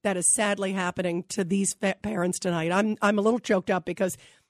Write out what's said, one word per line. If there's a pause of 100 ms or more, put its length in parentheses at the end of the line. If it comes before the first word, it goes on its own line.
that
is
sadly
happening
to
these
fa-,
parents
tonight.
I'm,
I'm
a
little
choked
up
because (320)